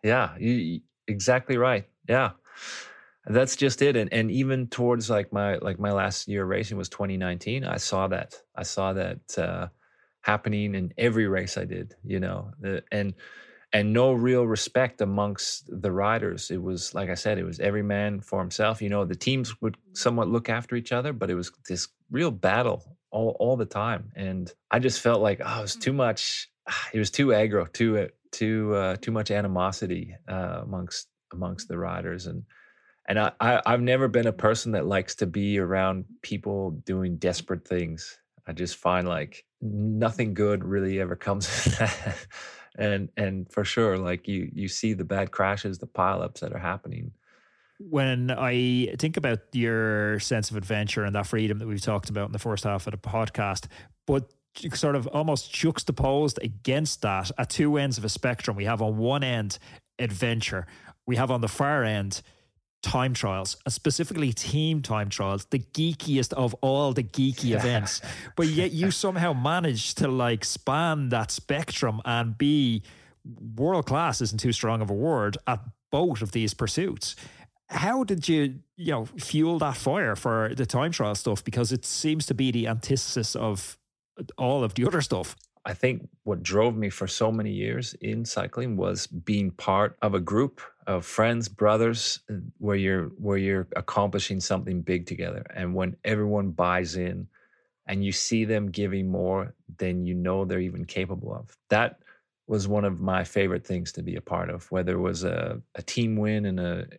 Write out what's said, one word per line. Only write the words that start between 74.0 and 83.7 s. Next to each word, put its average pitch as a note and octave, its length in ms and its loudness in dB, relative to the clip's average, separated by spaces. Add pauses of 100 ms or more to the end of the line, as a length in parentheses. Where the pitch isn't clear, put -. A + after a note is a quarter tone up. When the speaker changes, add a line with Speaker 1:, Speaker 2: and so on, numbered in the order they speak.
Speaker 2:
isn't G#2+ 180 0
too B2 140 2
strong A2+ 300 0
of G2+ 80 -2
a G#2 40 0
word A2 420 0 (120)
at A2+ 160 -2 (260)
both C#3+ 320 2
of G#2 80 -4
these A2+ 240 0
pursuits. - 640 -2 (540)
How B3 340 0
did F#3+ 240 -2
you, C#3+ 320 2 (160)
you E3 160 -2
know, A2+ 140 -2
fuel D#3+ 540 2
that C#3+ 160 0
fire C3+ 380 0
for A2+ 400 0
the B2+ 120 0
time D3 260 0
trial G#2 240 0
stuff? G#2 260 -2
Because A#2 300 0
it B2 120 -2
seems D#3 420 0
to B2 80 0
be B2+ 180 2
the A2+ 160 2
antithesis A#2 640 0
of G#2+ 440 -4 (580)